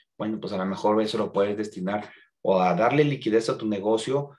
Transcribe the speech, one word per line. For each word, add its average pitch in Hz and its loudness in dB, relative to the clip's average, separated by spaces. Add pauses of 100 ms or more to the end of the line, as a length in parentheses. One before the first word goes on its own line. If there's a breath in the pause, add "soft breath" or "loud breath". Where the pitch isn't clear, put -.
(160 soft breath)
bueno, 107 -6
pues 98 -8
a 95 -4
lo 95 -2
mejor 104 2
eso 110 -2
lo 101 -4
puedes 101 0
destinar 104 -6 (320 loud breath)
o 95 2
a 90 4
darle 123 4
liquidez 113 0
a 131 0
tu 110 -6
negocio, 110 -2